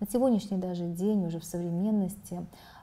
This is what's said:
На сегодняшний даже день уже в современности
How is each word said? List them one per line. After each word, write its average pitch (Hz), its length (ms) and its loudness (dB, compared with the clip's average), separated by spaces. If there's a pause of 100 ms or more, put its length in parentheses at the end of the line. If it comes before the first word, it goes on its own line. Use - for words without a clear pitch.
На 208 80 -2
сегодняшний 233 500 2
даже 180 300 -2
день 185 380 2
уже 165 140 -2
в 165 60 -10
современности 175 1000 -2 (380)